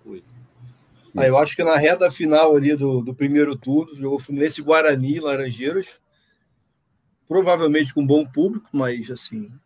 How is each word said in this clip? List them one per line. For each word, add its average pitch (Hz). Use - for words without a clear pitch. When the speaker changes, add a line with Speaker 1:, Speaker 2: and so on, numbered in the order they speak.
Speaker 1:
coisa. 104
Speaker 2:
Ah, 131
eu 131
acho 147
que 175
na 165
reta 175
final 156
ali 143
do, 135
do 123
primeiro 143
turno, 147
jogou 139
Fluminense 143
e -
Guarani, 151
Laranjeiras, 139
provavelmente 160
com 143
bom 147
público, 185
mas, 123
assim, 113